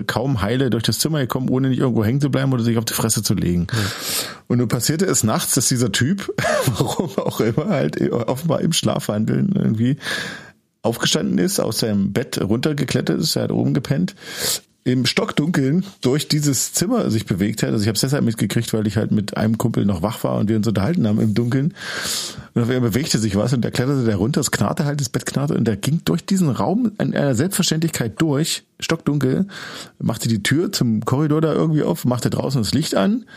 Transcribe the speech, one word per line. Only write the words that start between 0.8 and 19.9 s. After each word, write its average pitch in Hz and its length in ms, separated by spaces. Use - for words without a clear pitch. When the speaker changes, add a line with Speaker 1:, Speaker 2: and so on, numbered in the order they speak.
Speaker 1:
das 113 160
Zimmer 156 200
gekommen, 131 280
ohne 131 220
nicht 127 100
irgendwo 117 240
hängen 123 160
zu 143 100
bleiben 131 220
oder 120 140
sich 117 120
auf 113 60
die - 100
Fresse 110 300
zu 113 100
legen. 87 380
Speaker 2:
Ja. 117 60
Speaker 1:
Und 123 80
nun 123 100
passierte 151 380
es 135 180
nachts, 120 300
dass - 160
dieser 120 240
Typ, 196 400
<laughs> 554 120
warum - 400
auch - 220
immer, 127 300
halt 147 420
offenbar 131 480
im - 140
Schlafwandeln 123 840
irgendwie 120 400
aufgestanden - 580
ist, 180 200
aus - 200
seinem 101 340
Bett - 280
runtergeklettert 139 800
ist, - 160
er 117 80
hat - 80
oben 131 220
gepennt, 151 420
im 127 200
Stockdunkeln 156 800
durch 135 300
dieses 147 420
Zimmer 127 400
sich 107 140
bewegt 104 380
hat. 135 80
Also 117 120
ich 107 60
hab's 107 100
deshalb 139 240
mitgekriegt, 113 480
weil 107 160
ich 107 80
halt 110 160
mit 104 240
einem 110 220
Kumpel 120 280
noch 98 180